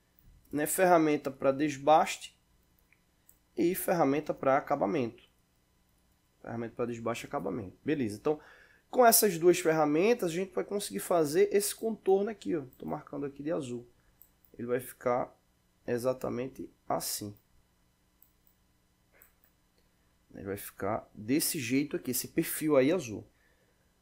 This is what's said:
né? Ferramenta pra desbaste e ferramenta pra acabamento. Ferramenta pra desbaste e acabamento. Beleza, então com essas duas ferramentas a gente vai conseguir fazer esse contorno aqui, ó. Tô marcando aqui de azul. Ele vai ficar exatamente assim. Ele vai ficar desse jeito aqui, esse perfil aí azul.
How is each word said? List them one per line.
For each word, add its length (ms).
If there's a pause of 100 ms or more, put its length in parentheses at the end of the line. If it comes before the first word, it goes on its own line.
(520)
né? 160
Ferramenta 640
pra 200
desbaste 880 (1200)
e 160
ferramenta 580
pra 260
acabamento. 640 (1160)
Ferramenta 360
pra 100
desbaste 400
e 20
acabamento. 560
Beleza, 320
então 240 (520)
com 120
essas 360
duas 180
ferramentas 720
a 60
gente 180
vai 100
conseguir 360
fazer 520
esse 220
contorno 560
aqui, 260
ó. 60 (160)
Tô 80
marcando 400
aqui 160
de 100
azul. 380 (640)
Ele 120
vai 120
ficar 560 (520)
exatamente 800 (180)
assim. 480 (3000)
Ele 100
vai 120
ficar 540
desse 460
jeito 380
aqui, 160
esse 160
perfil 500
aí 140
azul. 360 (760)